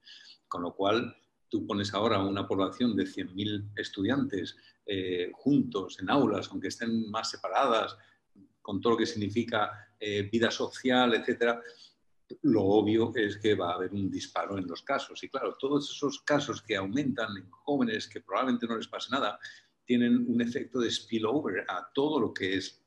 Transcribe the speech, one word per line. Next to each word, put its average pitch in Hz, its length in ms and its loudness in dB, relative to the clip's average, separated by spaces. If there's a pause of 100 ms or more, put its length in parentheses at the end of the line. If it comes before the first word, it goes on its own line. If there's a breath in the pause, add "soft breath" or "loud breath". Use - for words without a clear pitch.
(460 loud breath)
con 87 160 -6
lo 87 120 -6
cual 110 420 0 (320)
tú - 180 -4
pones 101 280 -2
ahora 104 280 2
una 98 240 0
población 98 500 0
de 95 100 2
cien 92 280 -8
mil 104 420 -4
estudiantes, 104 800 -2 (280 soft breath)
eh, 92 480 -2
juntos 117 680 0
en 95 100 -6
aulas, 110 400 2
aunque 95 180 -6
estén 113 420 -2
más 110 200 -4
separadas, 110 680 0 (680 soft breath)
con 98 180 -4
todo 117 120 4
lo 113 60 4
que 110 80 4
significa, 107 840 -2 (100)
eh, 101 320 -2
vida 113 200 4
social, 123 640 2
etcétera, 117 460 2 (840 loud breath)
lo 113 200 6
obvio 107 540 6
es 104 220 0
que 104 160 4
va 90 180 0
a - 20 0
haber 92 180 -4
un 98 160 -2
disparo 90 480 -4
en 92 120 -4
los 82 140 -10
casos. - 420 -6
Y - 40 -14
claro, 123 300 -4
todos 143 320 0
esos - 300 -4
casos 143 420 0
que 104 140 -2
aumentan 110 600 -2
en 92 140 -16
jóvenes, 120 560 -2
que - 140 -12
probablemente 117 480 0
no 113 80 -2
les 110 100 -6
pase 104 240 -8
nada, 120 280 -2 (460 loud breath)
tienen 120 440 4
un 120 120 4
efecto 120 380 -2
de 117 100 2
spillover 110 800 -2
a 90 240 -6
todo 147 280 2
lo 101 120 0
que 95 240 -2
es - 300 -6